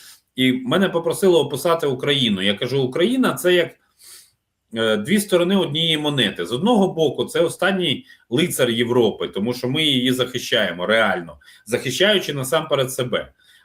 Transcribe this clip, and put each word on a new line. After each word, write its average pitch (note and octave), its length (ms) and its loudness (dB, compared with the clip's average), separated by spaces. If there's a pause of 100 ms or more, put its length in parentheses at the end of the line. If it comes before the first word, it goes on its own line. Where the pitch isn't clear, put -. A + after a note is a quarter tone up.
(360)
і B2+ 160 4
мене C3+ 380 0
попросили F3 480 2
описати D#3 500 0
Україну. B2+ 540 0
Я G2+ 120 2
кажу: C3 300 -2
Україна — F3+ 500 0
це F3+ 200 0
як, F3 220 0 (1000)
е, A2 220 2
дві D3 220 2
сторони F#3 360 2
однієї D#3+ 420 0
монети. C#3 480 -2
З F#2 60 -8
одного F#3+ 420 2
боку, C#3+ 320 0
це - 160 -2
останній F3 640 -2 (240)
лицар C#3+ 400 0
Європи, A2+ 580 0
тому A2 260 -4
що B2 160 -6
ми D3+ 140 -2
її C3 280 2
захищаємо A2+ 720 -2
реально, F#2 520 0 (280)
захищаючи F3 680 0
насамперед C#3 600 -2
себе. G2+ 380 -4 (340)